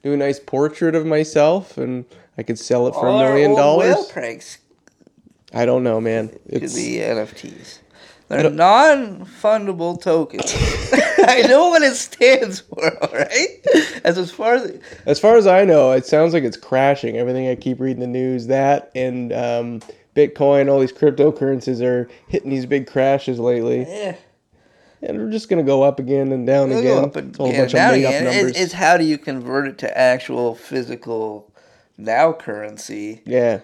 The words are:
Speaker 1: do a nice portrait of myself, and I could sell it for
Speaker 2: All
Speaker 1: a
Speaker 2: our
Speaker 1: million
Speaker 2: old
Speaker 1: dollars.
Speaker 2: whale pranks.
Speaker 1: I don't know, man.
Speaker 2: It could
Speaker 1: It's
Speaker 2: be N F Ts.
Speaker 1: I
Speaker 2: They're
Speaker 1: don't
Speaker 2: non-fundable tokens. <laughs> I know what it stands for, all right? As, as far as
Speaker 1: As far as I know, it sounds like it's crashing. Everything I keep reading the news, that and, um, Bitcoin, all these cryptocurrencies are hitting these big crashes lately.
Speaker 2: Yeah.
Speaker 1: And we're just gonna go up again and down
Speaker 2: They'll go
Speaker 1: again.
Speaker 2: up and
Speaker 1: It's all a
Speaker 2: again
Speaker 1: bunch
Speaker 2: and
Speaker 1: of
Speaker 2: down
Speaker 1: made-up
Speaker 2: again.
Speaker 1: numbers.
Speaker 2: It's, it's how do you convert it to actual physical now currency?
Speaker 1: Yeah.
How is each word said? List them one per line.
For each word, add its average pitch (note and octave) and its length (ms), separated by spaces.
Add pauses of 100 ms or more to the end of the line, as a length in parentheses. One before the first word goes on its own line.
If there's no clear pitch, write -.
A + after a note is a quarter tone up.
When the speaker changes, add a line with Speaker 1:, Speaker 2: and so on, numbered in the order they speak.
Speaker 1:
do C#3+ 120
a - 20
nice C#3 240
portrait D3+ 540
of D#3 100
myself, D#3 720
and B2+ 300 (320)
I B2 40
could A2+ 160
sell B2 280
it B2 80
for - 120
Speaker 2:
All - 140
Speaker 1:
a C3+ 40
Speaker 2:
our C3 100
Speaker 1:
million C#3+ 160
Speaker 2:
old C#3 80
Speaker 1:
dollars. D#3+ 380
Speaker 2:
whale G4+ 100
pranks. - 500 (960)
Speaker 1:
I A#2 140
don't B2+ 160
know, A2+ 180
man. A2+ 300 (160)
Speaker 2:
It - 80
could B2+ 80
Speaker 1:
It's A2+ 120
Speaker 2:
be A#2 280
N A2+ 160
F A2 160
Ts. - 460 (500)
Speaker 1:
I D3 60
Speaker 2:
They're D3 80
Speaker 1:
don't D3 120
Speaker 2:
non-fundable G3 1400
tokens. D#3+ 460
<laughs> - 460 (340)
I B3+ 220
know D4+ 200
what E4 140
it C4 140
stands A#3+ 640
for, - 420
all - 120
right? B3+ 340 (560)
As, F3 140
as F3+ 120
far A3+ 240
as B3 240 (280)
Speaker 1:
As D3 140
far A3 160
as G#3 100
I F#3+ 180
know, D3 280
it C3 140
sounds D#3+ 280
like D3+ 100
it's A2+ 120
crashing. C3 600
Everything B2+ 320
I B2+ 80
keep B2 240
reading C3 200
the B2 60
news, B2+ 400
that C3+ 480
and, B2+ 380
um, A#2+ 480 (380)
Bitcoin, C#3 520
all C#3 100
these C3 120
cryptocurrencies C#3 920
are B2 260 (180)
hitting C#3 240
these C3 160
big C3+ 200
crashes C3+ 520
lately. A#2+ 500
Speaker 2:
Yeah. F#3+ 280 (840)
Speaker 1:
And - 160
we're G#3+ 140
just A3 180
gonna E3+ 140
go C3+ 220
up C#3 160
again C3+ 320
and B2+ 140
down C3+ 240
Speaker 2:
They'll C3 120
go B2+ 160
Speaker 1:
again. C#3 60
Speaker 2:
up C#3+ 120
and C3+ 140
Speaker 1:
It's - 80
all C#3 80
a B2+ 40
Speaker 2:
again C3 120
Speaker 1:
bunch B2+ 120
Speaker 2:
and B2+ 60
Speaker 1:
of G#3 60
Speaker 2:
down B3 80
Speaker 1:
made-up C3+ 160
Speaker 2:
again. C3+ 140
Speaker 1:
numbers. - 260
Speaker 2:
It's, C3+ 100
it's F3 120
how F3 240
do E3 80
you D#3 120
convert C3+ 520
it C3+ 100
to - 200
actual B2 580
physical A#2 960 (440)
now A#2 360
currency? G#2+ 920
Speaker 1:
Yeah. A#2 400